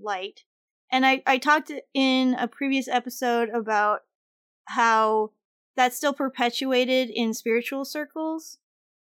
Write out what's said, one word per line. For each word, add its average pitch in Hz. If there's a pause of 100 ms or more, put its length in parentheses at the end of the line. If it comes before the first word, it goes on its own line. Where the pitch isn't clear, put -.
light." 202 (460)
And 262
I, 262
I 262
talked 302 (200)
in 262
a 233
previous 269
episode 240
about 214 (680)
how 220 (440)
that's 254
still 285
perpetuated 254
in 226
spiritual 240
circles, 320 (420)